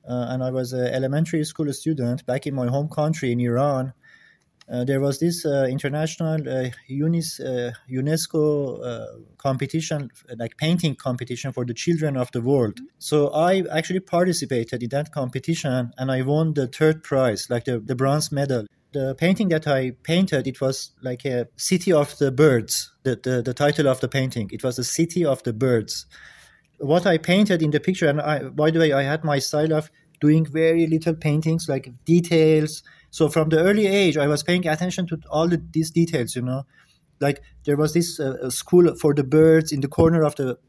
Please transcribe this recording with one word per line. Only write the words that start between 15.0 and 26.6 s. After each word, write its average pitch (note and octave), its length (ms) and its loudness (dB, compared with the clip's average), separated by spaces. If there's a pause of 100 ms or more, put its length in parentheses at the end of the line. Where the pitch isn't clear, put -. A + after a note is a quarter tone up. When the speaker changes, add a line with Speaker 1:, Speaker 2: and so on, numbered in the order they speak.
Speaker 1:
competition, B2+ 840 -4
and C3 120 -4
I C3 120 0
won D3+ 320 0
the C3+ 140 0
third D#3 360 2
prize, B2+ 460 0
like, A#2+ 160 -2
the, B2 140 -2
the A#2+ 160 -4
bronze C#3 360 0
medal. C3+ 340 -2 (280)
The C3+ 220 -4
painting F3+ 340 2
that D#3 180 0
I C3+ 240 0 (120)
painted, D#3+ 440 0
it B2+ 140 -8
was C3 300 -4 (100)
like B2+ 240 -8
a B2 220 -2 (100)
City F#3 340 0
of D3 260 2
the C3+ 140 2
Birds, B2 640 2 (100)
the, B2+ 180 -2
the, B2+ 200 0
the B2 120 -6
title D3 340 2
of B2+ 120 2
the B2+ 80 -2
painting. B2+ 460 -4
It A#2 100 -10
was B2+ 140 -2
the B2 80 -4
City E3+ 400 0
of C3+ 180 0
the A#2 100 -2
Birds. A#2 520 0 (720)